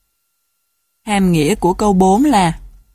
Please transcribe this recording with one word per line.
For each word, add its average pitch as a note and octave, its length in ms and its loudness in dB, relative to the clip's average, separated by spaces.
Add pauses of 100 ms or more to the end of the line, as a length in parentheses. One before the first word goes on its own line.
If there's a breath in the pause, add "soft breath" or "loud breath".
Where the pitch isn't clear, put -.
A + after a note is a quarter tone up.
(1080)
Hàm G3 260 0
nghĩa D#3+ 220 0
của F#3 200 -2
câu G#3 180 -2
bốn F#3+ 320 2
là: G3 360 0 (340)